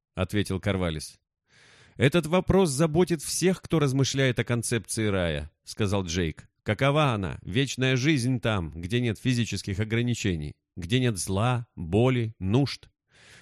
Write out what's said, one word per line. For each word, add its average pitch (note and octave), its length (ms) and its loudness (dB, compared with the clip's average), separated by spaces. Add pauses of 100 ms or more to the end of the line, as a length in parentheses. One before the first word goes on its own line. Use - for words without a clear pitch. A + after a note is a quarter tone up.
(140)
ответил F#2+ 460 -2
Карвалис. F2+ 600 -4 (760)
«Этот D3+ 320 2
вопрос F3+ 420 4
заботит D#3+ 540 2
всех, - 400 0
кто E3 160 0
размышляет C3+ 580 2
о B2 60 -2
концепции A2+ 640 -2
рая», E2 420 -2 (140)
сказал G2 420 -2
Джейк. E2 420 -2 (140)
«Какова C#3 520 2
она, F#2+ 280 -4
вечная C3 540 0
жизнь C3 440 2
там, G2+ 300 -2 (100)
где F#2 220 -2
нет A#2 160 -2
физических G2+ 600 -2
ограничений, G#2+ 760 -2 (240)
где F2 220 0
нет B2 180 0
зла, A#2 580 -2
боли, A2+ 640 0
нужд?» A2+ 500 0 (520)